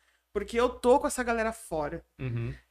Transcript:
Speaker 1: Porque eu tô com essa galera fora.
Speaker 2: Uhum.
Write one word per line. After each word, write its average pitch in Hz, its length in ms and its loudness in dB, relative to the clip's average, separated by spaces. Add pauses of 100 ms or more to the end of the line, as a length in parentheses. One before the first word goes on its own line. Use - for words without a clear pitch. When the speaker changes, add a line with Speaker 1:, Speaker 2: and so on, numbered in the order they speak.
(340)
Speaker 1:
Porque 208 260 -2
eu 247 80 4
tô 247 320 6
com 294 80 -2
essa 254 160 -2
galera 226 300 0
fora. 160 500 -6 (160)
Speaker 2:
Uhum. 120 340 -4 (180)